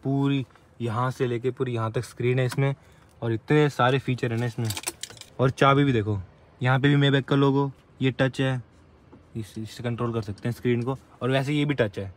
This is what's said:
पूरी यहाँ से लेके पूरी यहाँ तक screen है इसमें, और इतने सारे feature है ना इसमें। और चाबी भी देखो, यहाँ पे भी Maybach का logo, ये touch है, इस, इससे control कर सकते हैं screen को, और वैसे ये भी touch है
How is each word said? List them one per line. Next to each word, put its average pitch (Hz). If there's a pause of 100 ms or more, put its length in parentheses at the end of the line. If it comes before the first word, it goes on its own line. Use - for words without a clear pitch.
पूरी 139 (360)
यहाँ 117
से 127
लेके 123
पूरी 123
यहाँ 113
तक 120
screen 123
है 127
इसमें, 139 (480)
और 117
इतने 151
सारे 131
feature 123
है 113
ना 123
इसमें। 117 (720)
और 127
चाबी 139
भी 139
देखो, 104 (420)
यहाँ 127
पे 143
भी 143
Maybach 139
का 147
logo, 139 (300)
ये 131
touch 131
है, 131 (760)
इस, 110
इससे 113
control 120
कर 113
सकते 104
हैं 117
screen 120
को, 131 (240)
और 127
वैसे 135
ये 147
भी 147
touch 113
है 95